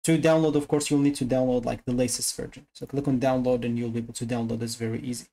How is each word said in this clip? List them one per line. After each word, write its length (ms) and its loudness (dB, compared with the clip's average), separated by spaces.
To 140 4
download, 360 4
of 140 2
course, 220 0
you'll 100 4
need 160 4
to 80 -2
download, 400 2
like, 220 -6
the 60 -2
latest 440 -2
version. 380 -12
So 120 -12
click 220 -2
on 100 2
download 460 2
and 140 -2
you'll 120 -4
be 100 -2
able 120 -10
to 140 -8
download 320 -2
this 160 -6
very 260 -4
easy. 320 -8